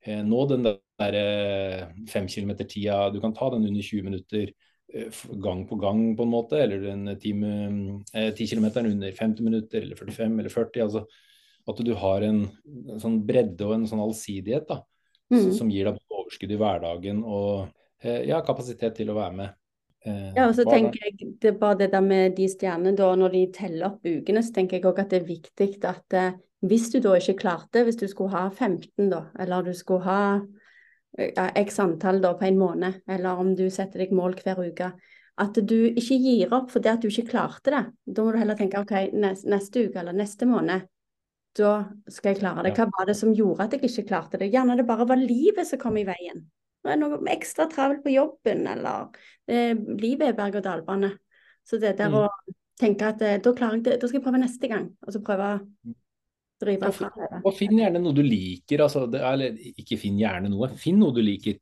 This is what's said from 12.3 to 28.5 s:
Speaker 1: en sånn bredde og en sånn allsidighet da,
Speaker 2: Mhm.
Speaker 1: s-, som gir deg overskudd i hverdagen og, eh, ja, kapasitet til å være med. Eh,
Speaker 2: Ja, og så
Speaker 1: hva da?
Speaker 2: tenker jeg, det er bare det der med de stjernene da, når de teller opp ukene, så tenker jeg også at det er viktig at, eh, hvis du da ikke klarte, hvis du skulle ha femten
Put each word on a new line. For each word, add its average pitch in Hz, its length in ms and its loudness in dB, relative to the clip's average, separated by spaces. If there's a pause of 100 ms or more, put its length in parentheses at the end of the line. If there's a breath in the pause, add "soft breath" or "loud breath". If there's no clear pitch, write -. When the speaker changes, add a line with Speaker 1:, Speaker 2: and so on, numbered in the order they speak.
Speaker 1:
en 107 120 -12
sånn 113 240 0
bredde 107 400 2
og 104 80 0
en 113 140 0
sånn 107 160 -2
allsidighet 107 640 -4
da, 139 120 -6 (500)
Speaker 2:
Mhm. 214 180 6
Speaker 1:
s-, 190 80 0
som 113 120 0
gir 98 160 0
deg 104 120 -2 (140)
overskudd 98 400 -8
i 104 100 -2
hverdagen 92 600 -2
og, 101 440 -4 (360)
eh, 120 240 -2
ja, 156 140 0
kapasitet 123 540 -4
til 110 140 -6
å 104 60 -4
være 95 200 -4
med. 95 180 -10 (520)
Eh, 98 300 -8
Speaker 2:
Ja, 254 120 4
og 226 80 4
så 240 100 4
Speaker 1:
hva 226 60 4
da? - 60 8
Speaker 2:
tenker 220 260 2
jeg, 208 360 -8
det 220 140 6
er 208 40 -4
bare 208 200 4
det 196 140 2
der 190 100 4
med 190 340 4
de 190 120 2
stjernene 185 480 0
da, 190 200 6
når 185 160 6
de 185 200 4
teller 175 360 -6
opp 202 180 -8
ukene, 175 380 0
så 226 100 -6
tenker 185 240 0
jeg 185 80 0
også 185 160 4
at 196 80 -2
det 185 120 4
er 165 60 -8
viktig 196 580 -4
at, 185 280 -6
eh, 185 180 2 (320 loud breath)
hvis 226 280 2
du - 80 4
da 196 180 6
ikke 190 220 0
klarte, 190 460 0
hvis 233 120 0
du 202 100 -4
skulle 196 240 -4
ha 190 180 -2
femten 196 600 -2